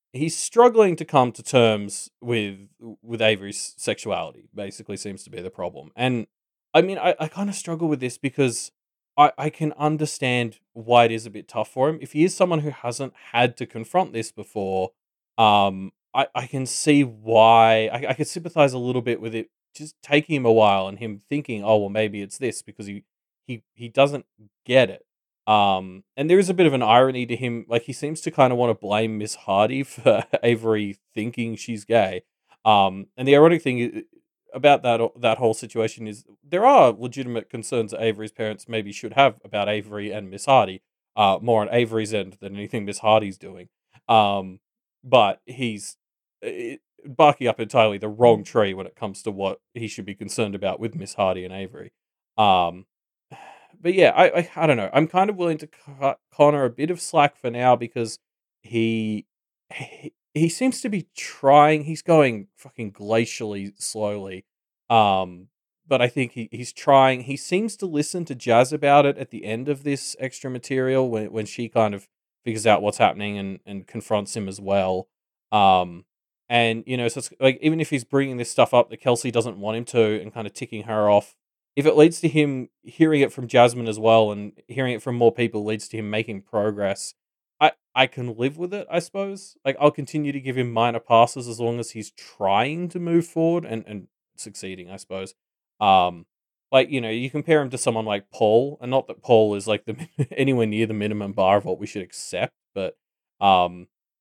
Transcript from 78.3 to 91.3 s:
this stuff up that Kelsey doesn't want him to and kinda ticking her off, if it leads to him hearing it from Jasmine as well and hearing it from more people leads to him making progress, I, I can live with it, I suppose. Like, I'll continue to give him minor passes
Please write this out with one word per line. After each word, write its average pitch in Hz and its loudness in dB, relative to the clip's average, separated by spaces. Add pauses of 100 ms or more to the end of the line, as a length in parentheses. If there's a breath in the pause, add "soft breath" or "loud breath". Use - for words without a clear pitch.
this 120 -8
stuff - 2
up 120 4
that 113 -16
Kelsey 127 -2
doesn't 113 -4
want 107 -6
him 120 -8
to 110 0
and 104 -14
kinda 107 -12
ticking 113 -12
her 107 2
off, 101 2 (400)
if 143 0
it 156 4
leads 165 6
to 170 0
him 143 -2 (120)
hearing 156 2
it 127 2
from 123 -12
Jasmine 120 4
as 107 -6
well 110 4
and 104 -10 (140)
hearing 123 -4
it 107 -10
from 120 -6
more 117 4
people 110 -4
leads 110 -6
to 110 -12
him 104 -8
making 107 -6
progress, 101 -4 (460)
I, 151 4 (220)
I 131 2
can 123 -8
live 139 -4
with 175 -10
it, 202 -10
I 175 -4
suppose. 196 -10
Like, 135 -4
I'll 147 6
continue 147 -6
to 139 -10
give 127 -8
him 120 -4
minor 113 0
passes 120 2